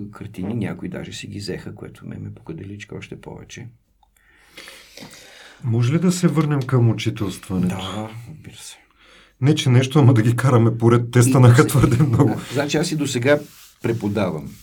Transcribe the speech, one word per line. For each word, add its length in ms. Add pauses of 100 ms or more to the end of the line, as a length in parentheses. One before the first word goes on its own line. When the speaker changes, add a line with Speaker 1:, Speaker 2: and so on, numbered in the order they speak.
(120)
Speaker 1:
картини, 420
някои 340
даже 240
си 140
ги 120
взеха, 360
което 320
ме, 120
ме 160
покаделичка 600
още 240
повече. 480 (2000)
Speaker 2:
Може 280
ли 60
да 140
се 160
върнем 340
към 280
учителстването? 840
Speaker 1:
Да, 340 (200)
разбира 260
се. 200 (640)
Speaker 2:
Не, 140
че 160
нещо, 280
ама 160
да 80
ги 140
караме 420
поред, 340
те 60
Speaker 1:
И 40
Speaker 2:
станаха 400
Speaker 1:
се- 60
Speaker 2:
твърде 340
много. 280
Speaker 1:
А, 100 (120)
значи 240
аз 160
и 40
досега 420 (440)
преподавам. 680 (140)